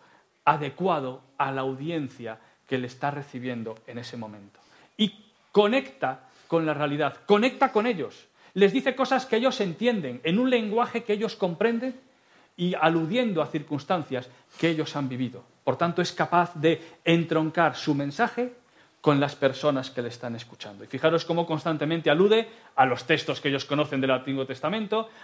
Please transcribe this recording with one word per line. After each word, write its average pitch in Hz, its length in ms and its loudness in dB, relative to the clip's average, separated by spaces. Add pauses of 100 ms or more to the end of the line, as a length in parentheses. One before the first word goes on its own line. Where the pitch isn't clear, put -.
(460)
adecuado 151 760 0 (160)
a 139 140 -2
la 135 100 -4
audiencia 135 800 -6 (280)
que 135 100 -2
le 123 100 -4
está 143 240 -4
recibiendo 123 640 -8 (120)
en 120 100 -12
ese 117 200 -12
momento. 104 420 -16 (380)
Y 214 160 0 (380)
conecta 208 800 0 (180)
con 165 180 0
la 156 80 0
realidad, 143 520 -2
conecta 254 460 4
con 214 160 2
ellos. 156 400 -6 (260)
Les 190 180 6
dice 262 240 0
cosas 262 300 0
que 226 120 0
ellos 247 240 0
entienden, 175 640 -2
en 165 140 2
un 254 140 2
lenguaje 233 520 0
que 208 100 -2
ellos 208 220 -4
comprenden 233 640 -2 (560)
y 180 200 -2
aludiendo 165 640 2
a 143 60 0
circunstancias 147 800 -4 (300)
que 165 100 2
ellos 151 260 -2
han 135 140 -4
vivido. 123 340 -6 (200)
Por - 140 0
tanto, 170 240 0
es 170 100 -2
capaz 170 440 2
de 160 480 0
entroncar 160 720 2
su 147 200 0
mensaje 233 580 -2 (480)
con 147 180 4
las 143 160 0
personas 135 540 0
que - 120 -8
le 120 80 -6
están 117 260 -10
escuchando. 104 480 -16
Y - 40 -18
fijaros 160 380 2
cómo 170 220 0
constantemente 160 640 0
alude 208 380 4 (260)
a 135 100 6
los 123 200 -2
textos 147 360 0
que 147 60 -2
ellos 139 180 -2
conocen 143 360 0
del 135 100 2
Antiguo 135 340 -2
Testamento, 214 640 -4 (140)